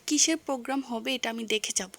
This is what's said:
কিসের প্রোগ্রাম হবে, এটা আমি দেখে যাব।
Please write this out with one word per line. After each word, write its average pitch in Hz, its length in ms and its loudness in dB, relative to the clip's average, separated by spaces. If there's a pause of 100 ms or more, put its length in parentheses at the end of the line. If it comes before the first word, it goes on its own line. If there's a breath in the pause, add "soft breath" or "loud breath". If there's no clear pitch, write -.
কিসের 320 300 4
প্রোগ্রাম 269 440 -2
হবে, 247 340 -2
এটা 240 140 -2
আমি 233 140 -4
দেখে 214 320 0
যাব। 190 240 -2